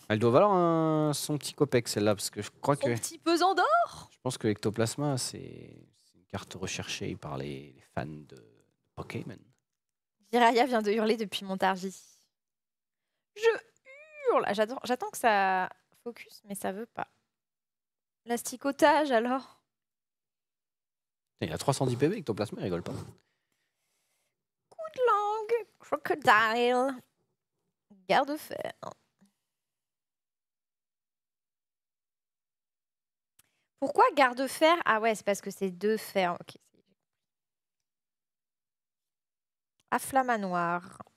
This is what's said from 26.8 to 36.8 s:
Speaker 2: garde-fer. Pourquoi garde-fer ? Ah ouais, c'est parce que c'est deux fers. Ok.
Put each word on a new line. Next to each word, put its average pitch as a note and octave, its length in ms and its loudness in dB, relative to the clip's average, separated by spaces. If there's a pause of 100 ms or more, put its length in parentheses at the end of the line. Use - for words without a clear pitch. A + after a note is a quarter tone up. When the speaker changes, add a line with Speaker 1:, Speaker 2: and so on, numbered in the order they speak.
Speaker 2:
garde-fer. C#4 640 -2 (4000)
Pourquoi C#4+ 240 2 (120)
garde-fer ? C4+ 680 4
Ah A3 160 2
ouais, A3 140 2
c'est - 100 -8
parce G3+ 160 0
que G3+ 120 -10
c'est G3 180 -4
deux G#3 260 0
fers. F#3 440 -2
Ok. - 160 -18 (3250)